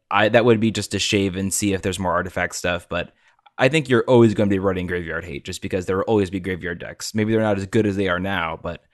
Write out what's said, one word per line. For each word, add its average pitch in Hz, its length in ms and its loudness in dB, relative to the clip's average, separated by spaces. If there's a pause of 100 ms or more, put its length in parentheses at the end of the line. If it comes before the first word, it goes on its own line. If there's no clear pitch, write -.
(120)
I, 104 180 4
that 117 160 4
would 113 140 6
be 113 120 2
just 101 200 -6
to 98 80 -4
shave 98 360 0
and 95 160 -4
see 101 220 0
if 92 80 -4
there's 92 160 -4
more 90 160 -2
artifact 90 420 -4
stuff. 87 320 -4
But 85 240 -6 (480)
I 131 100 4
think 143 200 0
you're 120 140 4
always 117 300 6
gonna 104 160 2
be 98 100 2
running 92 280 -2
graveyard 85 380 -6
hate 71 180 -12
just - 180 -10
because 92 260 -4
there 92 100 -2
will 95 60 0
always 104 260 2
be 95 100 -6
graveyard 87 400 -6
decks. - 340 -14
Maybe 107 200 0
they're 110 80 2
not 104 160 0
as 98 80 -6
good 107 200 2
as 98 120 0
they 98 100 0
are 87 120 0
now, 87 420 -4
but 85 220 -10 (100)